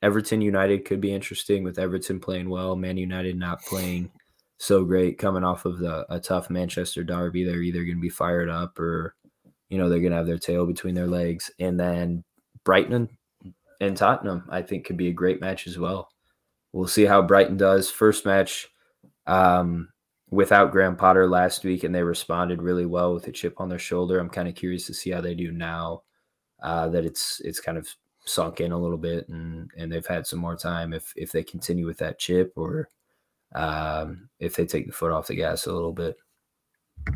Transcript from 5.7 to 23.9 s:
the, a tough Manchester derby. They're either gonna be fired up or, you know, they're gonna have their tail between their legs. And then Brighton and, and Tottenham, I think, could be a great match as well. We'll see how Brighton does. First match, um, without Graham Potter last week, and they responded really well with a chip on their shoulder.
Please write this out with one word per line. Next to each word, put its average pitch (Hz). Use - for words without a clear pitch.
the, 80
a 87
tough 87
Manchester 87
derby. 87
They're 87
either 87
gonna 87
be 85
fired 87
up 85
or, 82
you 95
know, 90
they're 85
gonna 87
have 85
their 85
tail 87
between 90
their 90
legs. 87
And 90
then 87
Brighton 95
and, 117
and 98
Tottenham, 95
I 90
think, 90
could 90
be 90
a 87
great 90
match 95
as 87
well. 90
We'll 90
see 104
how 98
Brighton 98
does. 95
First 107
match, 98
um, 90
without 98
Graham 95
Potter 92
last 90
week, 92
and 85
they 87
responded 85
really 87
well 87
with 85
a -
chip -
on 92
their 90
shoulder. 90